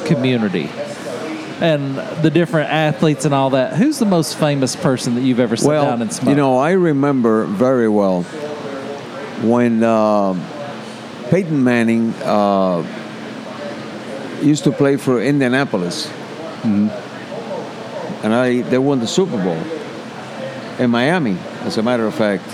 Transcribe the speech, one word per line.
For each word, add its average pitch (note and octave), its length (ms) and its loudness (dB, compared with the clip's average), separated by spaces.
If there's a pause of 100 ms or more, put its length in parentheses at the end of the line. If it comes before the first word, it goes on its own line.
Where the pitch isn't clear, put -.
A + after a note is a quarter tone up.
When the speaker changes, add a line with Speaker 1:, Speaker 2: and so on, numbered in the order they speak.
Speaker 1:
community A2 640 0 (920)
and C#3+ 360 0 (260)
the D#3+ 60 6
different D#3+ 420 2
athletes D#3 540 2
and D3 80 2
all C3+ 180 4
that. C3 260 2
Who's C#4+ 240 2
the A#3 40 2
most F3+ 320 2
famous C#3+ 400 2
person B2+ 380 0
that B2 80 0
you've B2+ 180 2
ever A2+ 160 2
sat C3 120 4
Speaker 2:
Well, D3 160 2
Speaker 1:
down A#2+ 180 0
and G#2+ 100 -4
smoked? - 160 -2
Speaker 2:
you C#3+ 60 6
know, C3+ 240 4
I D3+ 140 4
remember C#3 720 4
very A#2 440 2
well G2 340 4 (1200)
when, A#2 420 4
uh, G#2+ 500 4 (960)
Peyton D#3+ 340 2
Manning, A2+ 480 2 (120)
uh, F#2+ 580 2 (1600)
used C#3+ 220 2
to D3 80 4
play C#3+ 240 4
for B2+ 260 0
Indianapolis. B2 840 0 (560)
Speaker 3:
Mm-hmm. G#2 260 2 (1400)
Speaker 2:
And G#2+ 100 0
I, B2 280 2
they B2+ 160 0
won C3+ 220 2
the A2+ 60 -2
Super F#3 360 0
Bowl F#2+ 180 0 (1160)
in B2 120 2
Miami, B2 460 2 (280)
as G#2+ 140 -6
a A2 40 0
matter A2+ 240 0
of G2+ 80 -2
fact. G2+ 400 0